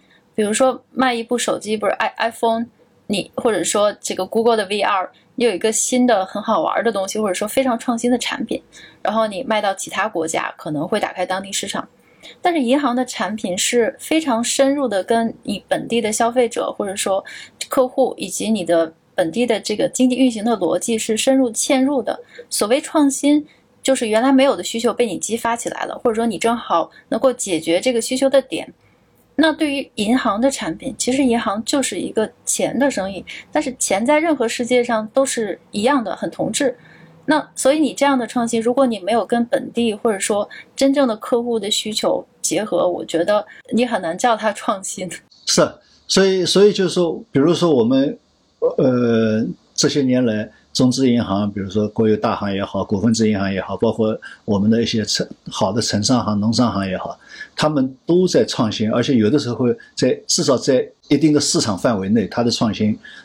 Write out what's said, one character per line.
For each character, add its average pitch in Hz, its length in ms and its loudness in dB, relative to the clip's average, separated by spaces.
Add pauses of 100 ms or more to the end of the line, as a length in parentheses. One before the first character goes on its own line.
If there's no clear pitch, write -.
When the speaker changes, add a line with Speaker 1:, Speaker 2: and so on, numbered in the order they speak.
(340)
Speaker 1:
比 214 80 0
如 208 100 0
说 262 380 2
卖 254 240 0
一 226 80 -4
部 233 160 -2
手 - 180 -2
机， 214 200 -4
不 208 100 -4
是 190 60 2
i-, - 260 -2
iPhone， 226 480 -2 (400)
你， 202 300 -4
或 226 160 0
者 175 100 0
说 208 380 0
这 - 120 -8
个 185 140 -4
Google 226 300 2
的 208 100 -2
V 202 140 -4
R， 190 320 -2 (240)
你 247 80 0
有 220 100 2
一 170 40 -4
个 220 120 0
新 247 340 0
的 208 220 2
很 202 160 -8
好 208 200 0
玩 175 200 0
的 226 80 2
东 196 160 -4
西， 214 140 -4
或 214 80 0
者 185 60 -2
说 208 120 -4
非 262 160 0
常 247 160 0
创 240 180 -2
新 240 140 0
的 247 80 2
产 - 260 -4
品， - 160 -6 (400)
然 208 140 -2
后 220 140 2
你 196 160 -8
卖 214 160 0
到 202 120 0
其 - 160 -8
他 196 200 -2
国 165 180 -4
家， - 300 -4
可 - 160 -8
能 - 160 -4
会 - 100 0
打 - 140 -2
开 185 120 -4
当 185 160 -4
地 196 120 -12
市 196 160 -6
场。 - 200 -8 (520)
但 359 120 0
是 330 80 0
银 254 200 2
行 247 160 0
的 254 80 0
产 214 320 -6
品 185 200 -4
是 226 440 0
非 320 200 0
常 240 220 0
深 277 320 2
入 277 140 -2
的 202 160 -2
跟 233 280 2 (120)
你 196 240 -6
本 165 180 -2
地 233 140 0
的 214 100 -2
消 233 220 0
费 240 160 0
者， - 240 -4
或 214 120 -4
者 196 120 -6
说 196 280 0 (440)
客 262 180 2
户， 262 300 0
以 196 120 -8
及 196 220 -4
你 202 140 0
的 165 280 2 (240)
本 330 160 0
地 233 120 0
的 226 160 0
这 214 140 -4
个 208 140 0
经 254 200 2
济 254 60 2
运 254 160 4
行 214 140 -8
的 233 120 2
逻 175 220 0
辑 233 180 -2
是 220 200 -2
深 262 200 2
入 262 140 2
嵌 262 340 0
入 277 160 0
的。 - 200 -4 (280)
所 - 200 -2
谓 269 120 2
创 294 300 2
新， 294 340 2 (380)
就 262 100 2
是 254 140 0
原 214 160 2
来 269 100 4
没 262 120 6
有 269 100 4
的 220 80 -6
需 226 160 -6
求 240 160 0
被 247 100 0
你 190 140 -4
激 214 180 -4
发 233 200 -2
起 - 120 -8
来 - 160 -6
了， - 140 -8
或 240 120 0
者 214 40 -2
说 233 100 0
你 208 140 -2
正 143 180 0
好 170 340 -2 (180)
能 - 100 -2
够 254 140 2
解 190 260 -4
决 165 220 0
这 254 120 0
个 233 80 0
需 254 160 -4
求 269 140 2
的 269 100 6
点。 - 320 -10 (640)
那 311 180 2
对 302 220 -2
于 277 220 -6
银 220 200 2
行 214 240 0
的 262 80 4
产 - 280 -4
品， - 200 -10
其 - 140 -4
实 269 140 2
银 240 140 2
行 226 260 -4
就 277 180 0
是 214 160 -4
一 - 140 -6
个 214 180 -2 (160)
钱 - 320 -2
的 277 100 4
生 196 240 -4
意， 175 120 -12 (260)
但 302 100 0
是 269 200 -6
钱 208 260 0
在 302 140 4
任 320 160 2
何 233 100 0
世 240 180 -4
界 240 200 2
上 220 240 -2
都 269 180 2
是 214 320 -4 (140)
一 208 100 -4
样 254 220 2
的， 190 100 -6
很 175 160 -6
同 - 220 -6
质。 262 240 -2 (480)
那 - 300 0
所 262 180 2
以 311 60 2
你 277 160 0
这 - 100 0
样 277 140 4
的 233 80 -2
创 233 220 -2
新， 226 120 0
如 233 140 0
果 269 100 4
你 233 140 0
没 185 140 -2
有 226 120 2
跟 240 220 0
本 - 260 -4
地 233 220 0
或 214 180 -2
者 190 60 -2
说 202 300 -2 (260)
真 277 180 2
正 277 140 4
的 220 120 0
客 240 220 0
户 240 160 -2
的 202 140 -4
需 214 220 -4
求 - 340 -2 (140)
结 180 240 -2
合， 180 240 0
我 175 160 -4
觉 160 200 -2
得 208 220 0 (260)
你 240 140 2
很 220 160 -2
难 214 160 -6
叫 233 180 2
它 208 160 -2
创 202 300 -4
新。 185 260 -10 (380)
Speaker 2:
是， - 260 2 (360)
所 190 180 4
以， 190 180 2
所 190 200 4
以 208 80 8
就 185 160 0
是 - 20 0
说， 170 400 0
比 - 80 2
如 160 160 4
说 170 180 2
我 120 120 4
们， 135 340 2 (580)
呃， 117 720 2 (260)
这 - 160 2
些 143 140 0
年 127 220 2
来， 107 260 -2 (220)
中 127 180 4
资 131 180 2
银 120 140 4
行， 101 260 0
比 101 120 -6
如 95 100 -6
说 107 200 0
国 110 180 2
有 107 80 4
大 104 180 0
行 101 180 -4
也 98 120 -2
好， 95 200 -4
股 98 160 -2
份 113 140 2
制 107 160 2
银 101 80 0
行 98 140 -2
也 95 80 -2
好， 98 160 -8
包 113 160 2
括 110 260 -2 (260)
我 104 140 0
们 104 100 2
的 113 140 2
一 - 20 2
些 110 200 -2
城-， - 200 -2 (240)
好 101 240 -2
的 117 80 -2
城 107 220 -2
商 120 220 2
行、 104 160 0
农 110 120 0
商 113 200 2
行 98 120 -2
也 92 140 -4
好， - 180 -10 (380)
他 156 140 0
们 131 360 -2
都 180 220 4
在 139 180 4
创 110 260 -2
新， 110 200 -2
而 120 100 0
且 139 140 0
有 107 160 4
的 143 80 2
时 120 100 -2
候 120 60 -4
会 120 180 0 (220)
在， 127 180 2 (140)
至 - 160 -2
少 131 160 2
在 131 260 2 (220)
一 143 100 2
定 151 160 4
的 147 60 6
市 139 220 0
场 101 180 -2
范 113 220 0
围 95 80 -4
内， 107 180 2
它 - 160 -4
的 120 80 2
创 113 240 0
新 107 240 0 (260)